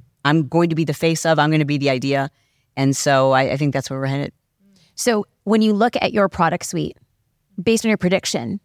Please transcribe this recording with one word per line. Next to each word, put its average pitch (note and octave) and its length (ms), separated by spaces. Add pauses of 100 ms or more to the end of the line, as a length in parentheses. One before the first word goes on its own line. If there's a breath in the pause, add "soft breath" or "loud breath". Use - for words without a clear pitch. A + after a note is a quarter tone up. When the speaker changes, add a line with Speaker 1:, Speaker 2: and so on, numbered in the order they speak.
(260)
Speaker 1:
I'm D3 220
going E3+ 220
to E3 60
be D#3+ 80
the D3 100
face E3 300
of, D#3+ 140
I'm D3+ 120
gonna D#3 140
be D3 140
the C#3 120
idea." C#3 400 (460)
And C3+ 200
so C3+ 340
I, C3 220
I C3+ 40
think C#3+ 160
that's C3+ 160
where C3+ 120
we're C3+ 60
headed. C#3 260 (640 soft breath)
Speaker 2:
So G#3+ 300 (180)
when G#3+ 180
you A3 120
look A3+ 280
at - 100
your G3+ 160
product E3+ 380
suite, D#3+ 300 (680)
based A3+ 220
on A3+ 40
your G#3+ 100
prediction, F3+ 680